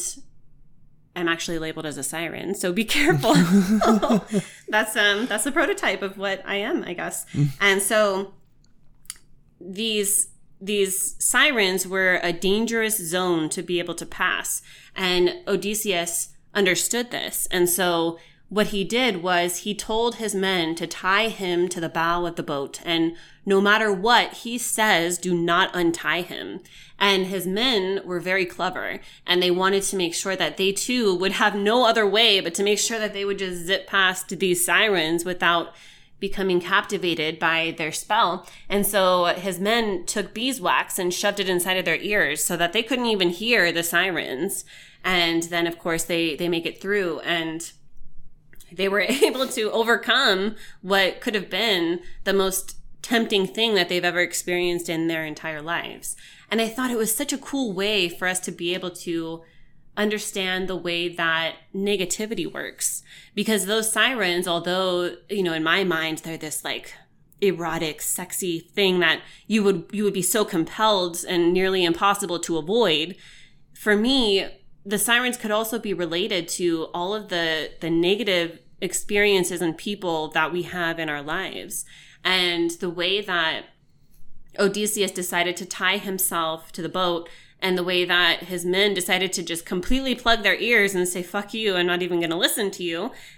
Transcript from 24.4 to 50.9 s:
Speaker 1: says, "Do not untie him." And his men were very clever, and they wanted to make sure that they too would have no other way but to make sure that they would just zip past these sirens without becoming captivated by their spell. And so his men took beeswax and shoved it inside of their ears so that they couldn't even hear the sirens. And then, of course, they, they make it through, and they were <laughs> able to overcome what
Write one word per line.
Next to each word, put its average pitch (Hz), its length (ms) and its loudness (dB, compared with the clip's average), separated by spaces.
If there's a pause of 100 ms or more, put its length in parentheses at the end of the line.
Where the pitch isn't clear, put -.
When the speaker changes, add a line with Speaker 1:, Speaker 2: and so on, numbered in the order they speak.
Speaker 1:
says, 180 600 2
"Do 180 180 0
not 170 400 2
untie 170 460 0
him." 170 400 -10 (360)
And 190 300 4
his 185 180 -4
men 196 580 0
were 175 160 -4
very 185 260 0
clever, 156 540 -6 (260)
and 180 160 2
they 180 100 4
wanted 190 320 2
to 202 120 -4
make 170 200 -2
sure 190 200 -4
that 165 220 -2
they 196 140 2
too 214 440 0
would 190 180 0
have 208 220 2
no 220 300 4
other 226 220 4
way 208 340 6
but 170 140 -4
to 196 80 0
make 202 160 4
sure 226 180 -2
that 208 160 -4
they 202 100 -6
would 202 140 -2
just 180 300 -6
zip 190 200 0
past 185 400 0 (120)
these 175 260 2
sirens 170 580 2
without 175 500 0 (460)
becoming 190 400 0
captivated 170 800 0
by 165 380 2
their 156 160 -4
spell. 196 520 0 (220)
And 196 180 0
so 185 400 4
his 175 340 -2
men 214 460 0
took - 280 -6
beeswax 180 640 -2
and 180 140 0
shoved 202 260 0
it 190 80 -2
inside 185 300 0
of 180 80 -2
their 165 160 0
ears 160 420 0
so 175 140 -2
that 170 160 0
they 226 100 2
couldn't 247 220 -2
even 190 240 2
hear 196 420 2
the 165 120 -2
sirens. 170 800 -2 (380)
And 170 400 2
then, 170 220 -2
of 170 120 -6
course, 165 260 -2
they, 165 320 -2
they 175 140 -2
make 165 160 -2
it - 160 -8
through, 190 380 -2
and 160 520 -4 (1000)
they 185 180 0
were 196 120 2
<laughs> 180 80 0
able 269 380 2
to 214 240 -2
overcome 220 840 2 (260)
what 190 400 2